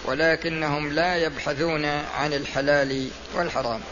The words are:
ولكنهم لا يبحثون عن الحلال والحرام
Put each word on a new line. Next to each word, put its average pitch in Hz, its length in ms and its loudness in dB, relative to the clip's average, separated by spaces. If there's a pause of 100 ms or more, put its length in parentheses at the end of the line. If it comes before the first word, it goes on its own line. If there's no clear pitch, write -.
ولكنهم 151 880 0
لا 175 240 2
يبحثون 151 680 0
عن 147 480 -2
الحلال 139 760 2 (260)
والحرام 131 460 -2 (100)